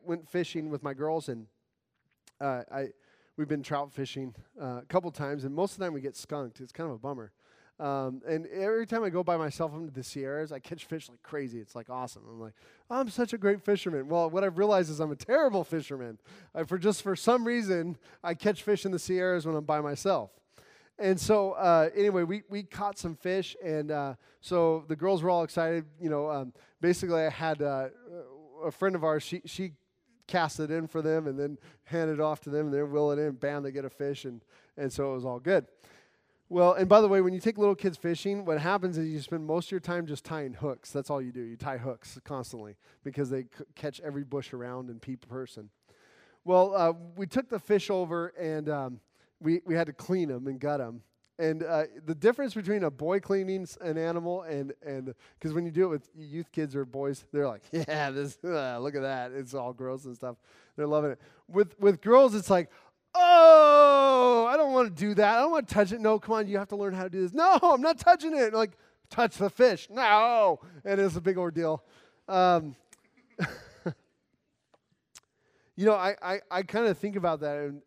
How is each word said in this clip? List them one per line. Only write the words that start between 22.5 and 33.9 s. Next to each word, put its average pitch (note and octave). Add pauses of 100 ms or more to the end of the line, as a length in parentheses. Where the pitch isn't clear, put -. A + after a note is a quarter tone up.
caught G3+
some E3
fish, F#3
and, D3+
uh, C#3 (240)
so D#3+
the D#3
girls F3+
were F3
all E3+
excited. E3 (160)
You E3+
know, D3
um, C3+ (260)
basically F3
I D#3
had, D3+
uh, C3+ (760)
a D#3
friend F#3+
of D#3+
ours, D3+
she, F3
she F3 (540)
cast E3
it D3+
in D#3+
for D#3+
them D#3
and C3+
then C#3+ (260)
handed D#3+
it D3+
off D3+
to D3
them, D3+
and C#3
they're D3
willing D3
in, D3+
bam, C#3+
they C3+
get C3+
a C3
fish, C#3+